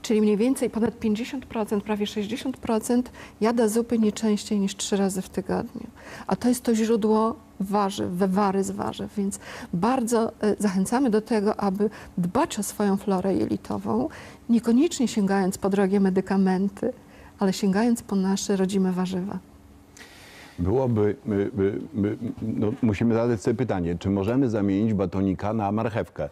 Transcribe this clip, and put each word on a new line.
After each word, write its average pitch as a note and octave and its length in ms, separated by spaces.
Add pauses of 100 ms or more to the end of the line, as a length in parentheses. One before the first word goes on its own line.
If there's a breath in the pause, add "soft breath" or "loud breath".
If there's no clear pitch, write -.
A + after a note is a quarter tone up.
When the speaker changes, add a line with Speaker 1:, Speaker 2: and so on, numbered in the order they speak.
Speaker 1:
Czyli G#3+ 180
mniej G#3+ 160
więcej B3 340
ponad A3+ 280
pięćdziesiąt A3+ 480
procent, G#3+ 380
prawie G#3 220
sześćdziesiąt A3 500
procent A#3+ 540 (300 loud breath)
jada A3+ 280
zupy A#3 300
nie G#3+ 140
częściej G#3 480
niż G3 160
trzy - 200
razy G3 260
w - 60
tygodniu. - 580 (400 loud breath)
A F#3+ 100
to A#3+ 120
jest B3 140
to A#3 120
źródło A3 640 (240)
warzyw, G3 500
wywary F#3+ 540
z G3 60
warzyw, G3+ 460
więc G3 220 (340 loud breath)
bardzo, A#3 680
e, G#3 180
zachęcamy G#3 520
do G#3+ 100
tego, G#3+ 400
aby G3+ 300 (280 loud breath)
dbać A3+ 400
o G3+ 40
swoją G3 340
florę F#3+ 380
jelitową, G#3 760 (400 loud breath)
niekoniecznie A#3 600
sięgając G3 500
po G3 120
drogie G3 300
medykamenty, F#3+ 920 (460 loud breath)
ale F#3+ 140
sięgając G#3+ 500
po G3+ 140
nasze G3 400
rodzime F#3+ 360
warzywa. F#3 460 (1200 loud breath)
Speaker 2:
Byłoby, G#2 580 (100)
my, G2+ 300
my, G2 200 (180)
my, G#2+ 220 (260)
no, A2 300 (100)
musimy A2+ 320
zadać A#2 280
sobie A#2+ 120
pytanie, F#2 440
czy G2 120
możemy A2+ 400
zamienić G#2 440
batonika F#2+ 580
na G#2 200
marchewkę? G#2 600